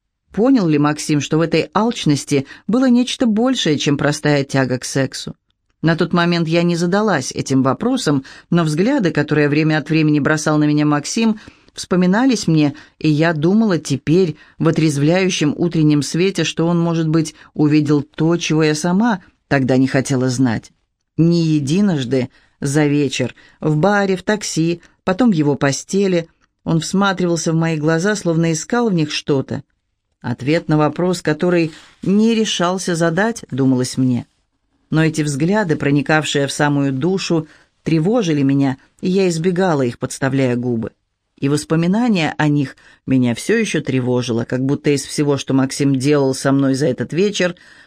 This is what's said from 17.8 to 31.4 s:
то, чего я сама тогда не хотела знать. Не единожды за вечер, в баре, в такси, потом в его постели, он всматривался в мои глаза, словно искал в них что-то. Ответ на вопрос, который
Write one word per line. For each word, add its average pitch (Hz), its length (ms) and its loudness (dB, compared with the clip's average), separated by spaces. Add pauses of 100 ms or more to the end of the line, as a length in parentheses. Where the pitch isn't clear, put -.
то, 165 360 -2
чего 160 260 0
я 151 100 2
сама 180 480 0 (260)
тогда 131 300 2
не 131 100 4
хотела 131 420 0
знать. 120 420 -2 (460)
Не 170 260 4
единожды 147 840 0 (300)
за 143 260 0
вечер, 143 500 -2 (240)
в 156 180 0
баре, 196 380 2
в 185 80 -8
такси, 170 580 -4 (220)
потом 220 280 2
в - 20 0
его 147 220 2
постели, 170 720 -2 (360)
он 165 160 0
всматривался 180 760 -2
в - 20 0
мои 165 220 0
глаза, 160 380 0
словно 165 360 0
искал 233 380 -2
в 196 40 0
них 156 180 0
что-то. 139 520 -4 (580)
Ответ 139 460 -4
на 151 100 2
вопрос, 170 440 0
который 165 500 0 (320)